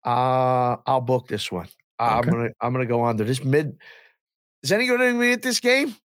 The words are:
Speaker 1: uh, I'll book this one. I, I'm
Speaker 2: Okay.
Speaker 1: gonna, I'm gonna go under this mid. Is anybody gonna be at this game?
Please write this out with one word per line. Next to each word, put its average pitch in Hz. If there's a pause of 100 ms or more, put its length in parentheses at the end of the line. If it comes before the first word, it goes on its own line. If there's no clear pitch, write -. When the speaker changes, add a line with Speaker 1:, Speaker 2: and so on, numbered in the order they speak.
Speaker 1:
uh, 127 (100)
I'll 135
book 127
this -
one. 90 (300)
I, 117
I'm 117
Speaker 2:
Okay. 120
Speaker 1:
gonna, 117 (120)
I'm 120
gonna 127
go 117
under 110
this 131
mid. 147 (880)
Is 135
anybody 247
gonna 240
be 240
at 247
this 254
game? 254 (120)